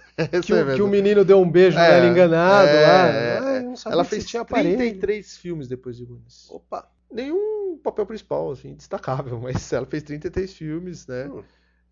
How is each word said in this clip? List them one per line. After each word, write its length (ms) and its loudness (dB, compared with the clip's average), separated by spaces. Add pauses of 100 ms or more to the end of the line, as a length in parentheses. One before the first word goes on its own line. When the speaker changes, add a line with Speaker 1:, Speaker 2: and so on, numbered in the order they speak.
Speaker 1:
<laughs> 100 -18
Isso 100 -2
Speaker 2:
que 60 -12
Speaker 1:
é 40 2
Speaker 2:
o, 40 -2
que 120 -2
Speaker 1:
verdade. 280 0
Speaker 2:
o 60 0
menino 360 4
deu 160 6
um 100 4
beijo 280 4
Speaker 1:
É, 220 6
Speaker 2:
nela 100 4
enganado 580 4
Speaker 1:
é, 180 6
Speaker 2:
lá. 200 6
Speaker 1:
é, 320 -2
Speaker 2:
Ai, 180 -4
Speaker 1:
é. 20 -4
Speaker 2:
eu 40 -6
não 140 -12
sabia 180 -10
Speaker 1:
Ela 100 0
Speaker 2:
que 60 -12
você 60 -6
Speaker 1:
fez 120 -10
Speaker 2:
tinha 140 -8
aparelho. 340 -2
Speaker 1:
trinta 200 -4
e 20 -18
três 380 -8
filmes 320 -12
depois 280 -12
de 80 -18
Goonies. 460 -20
Speaker 2:
Opa! 400 -16 (220)
Speaker 1:
Nenhum 680 -6
papel 260 -6
principal, 440 -10
assim, 240 -16
destacável, 640 -10
<laughs> 40 -12
mas 300 -8
ela 140 -6
fez 160 -10
trinta 240 -12
e 40 -8
três 240 -8
filmes, 520 -12
né? 220 -12
Speaker 2:
Hum. 160 -18 (480)